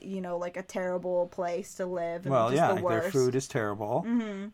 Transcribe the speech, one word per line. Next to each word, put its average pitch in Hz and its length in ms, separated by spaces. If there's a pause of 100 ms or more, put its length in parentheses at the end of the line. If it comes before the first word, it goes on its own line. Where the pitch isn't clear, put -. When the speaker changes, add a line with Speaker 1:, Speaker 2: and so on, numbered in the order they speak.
Speaker 1:
you 190 140
know, 180 160
like, 175 200
a 185 60
terrible 180 680
place 175 480
to 190 100
live 175 400
and 139 60
Speaker 2:
Well, 120 180
Speaker 1:
just 135 100
Speaker 2:
yeah, - 80
Speaker 1:
the - 60
Speaker 2:
like, - 140
their 113 140
Speaker 1:
worst. 185 100
Speaker 2:
food 127 220
is 131 140
terrible, 110 580
Speaker 1:
Mm-hmm. 214 480